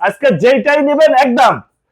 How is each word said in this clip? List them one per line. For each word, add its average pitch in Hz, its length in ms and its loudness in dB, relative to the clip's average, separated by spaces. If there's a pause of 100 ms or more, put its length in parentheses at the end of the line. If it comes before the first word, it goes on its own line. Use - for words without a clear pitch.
আজকে 202 260 -4 (100)
যেইটাই 269 460 0
নিবেন 294 320 2
একদম, 247 460 0 (320)